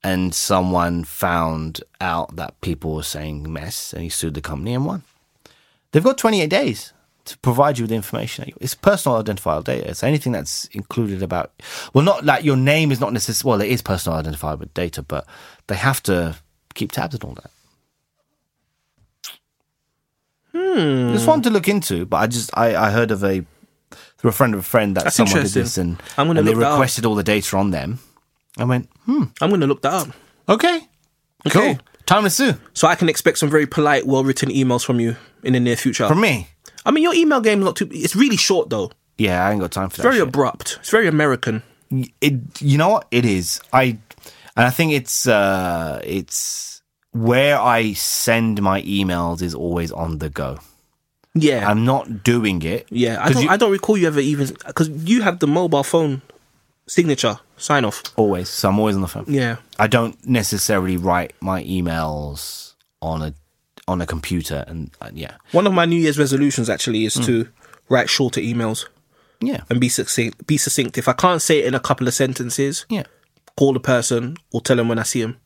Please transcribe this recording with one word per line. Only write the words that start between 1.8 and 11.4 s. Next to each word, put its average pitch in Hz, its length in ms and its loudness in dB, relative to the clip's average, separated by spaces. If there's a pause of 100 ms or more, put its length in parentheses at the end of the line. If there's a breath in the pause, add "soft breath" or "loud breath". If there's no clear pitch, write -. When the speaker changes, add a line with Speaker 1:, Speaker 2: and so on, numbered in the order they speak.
Speaker 1:
out 85 360 -6
that - 260 -12
people 78 340 -6
were 78 80 -8
saying 76 480 -10
mess, 80 420 -10
and 80 80 -10
he 85 80 -8
sued 82 240 -6
the 78 80 -8
company 78 320 -8
and 131 120 -2
won. 180 180 -6 (880 soft breath)
They've 156 120 4
got 254 140 2
twenty-eight 202 320 2
days 190 420 -2 (340)
to - 140 -18
provide 135 380 2
you 120 60 -2
with 110 80 -4
information. 113 680 -6
It's - 140 -8
personal 147 460 2
identifiable 95 420 -2
data. 64 280 -4
It's 82 140 -10
anything 131 280 0
that's 78 400 -6
included 101 500 -4
about, 87 300 -4 (420 loud breath)